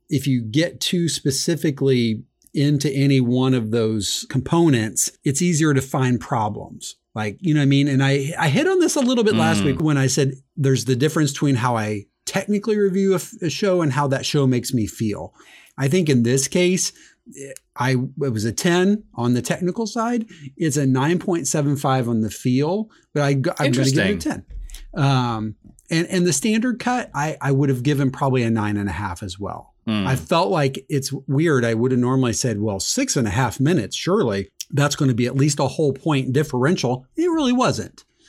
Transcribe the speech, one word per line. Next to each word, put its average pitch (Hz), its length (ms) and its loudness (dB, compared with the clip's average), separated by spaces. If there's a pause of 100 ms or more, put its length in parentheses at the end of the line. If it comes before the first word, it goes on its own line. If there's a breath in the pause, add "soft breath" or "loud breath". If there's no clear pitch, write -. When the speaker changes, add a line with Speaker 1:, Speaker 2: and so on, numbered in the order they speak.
(120)
Speaker 1:
If 139 160 0
you 127 160 0
get 135 360 -2
too 170 300 0
specifically 135 1120 0 (320)
into 147 380 2
any 139 280 4
one 127 360 2
of 110 160 -2
those 110 580 -2
components, 135 800 2 (140)
it's 139 180 -2
easier 160 320 2
to 131 80 2
find 127 380 0
problems. - 800 -6 (180)
Like, 107 260 -6
you 156 140 2
know 151 60 4
what - 20 2
I 139 40 4
mean? 139 200 4
And 139 160 2
I, 139 340 0
I 160 120 0
hit 247 180 2
on 370 120 2
this 320 160 2
a 311 60 0
little 240 220 2
bit 208 120 4
last 113 280 2
Speaker 2:
Mm. - 20 0
Speaker 1:
week 143 160 0
when 151 160 2
I 131 80 2
said 135 280 0 (220)
there's 131 300 0
the 127 100 2
difference 151 360 0
between 139 240 0
how 120 220 0
I 107 280 -4 (200)
technically 208 520 -2
review 196 360 2
a - 20 2
f-, - 260 -6
a 170 80 -2
show 180 320 0
and 151 120 2
how 147 160 0
that 131 140 -2
show 143 220 0
makes 127 260 0
me 117 140 0
feel. 98 480 -6 (460 loud breath)
I 139 80 0
think 165 220 2
in 127 120 4
this 131 260 2
case, 180 460 0 (840 loud breath)
I, 127 140 0 (300)
it 139 120 -2
was 107 120 -4
a 113 60 -2
ten 185 520 2 (120)
on 120 180 0
the 120 80 0
technical 180 460 -4
side. 226 380 -4 (320 loud breath)
It's 156 200 -2
a 143 80 0
nine 135 340 2
point 165 280 -2
seven 147 300 0
five 131 320 0
on 113 120 0
the 110 80 -2
feel, 147 600 -2 (240 soft breath)
but 147 100 0
I, 139 120 2
g-, 135 140 0 (100)
I'm 143 120 2
gonna 131 180 2
give 135 80 2
it - 0 -
a 95 140 2
Speaker 2:
Interesting. 95 80 -2
Speaker 1:
ten. - 260 -6 (480 loud breath)
Um, 123 600 0 (340)
and, 165 180 0
and 180 180 0
the 175 80 2
standard 226 460 0
cut, 247 340 -4
I, 151 280 -4
I 139 100 0
would 139 180 2
have 127 140 0
given 139 280 2
probably 131 320 0
a 117 60 0
nine 104 280 0
and 101 120 -2
a 87 40 -6
half 98 300 -6
as 95 160 -12
well. 87 340 -10 (140)
Speaker 2:
Mm. 107 180 -2
Speaker 1:
I 131 100 0
felt 170 340 0
like 139 400 -2
it's 135 220 -4 (160)
weird. 139 380 2
I 117 80 2
would 120 180 0
have 127 80 2
normally 123 340 2
said, 110 280 -2
"Well, 104 180 -2
six - 380 -2
and 120 100 0
a 98 40 -2
half 113 280 -2
minutes, 131 360 0
surely 123 540 -2 (220)
that's 143 240 0
gonna 135 180 2
be 117 120 0
at 127 100 -4
least 147 240 2
a 143 80 2
whole 143 260 0
point 135 400 -2
differential." 131 720 0 (120)
It 330 120 0
really 311 240 0
wasn't. 226 520 -2 (240 soft breath)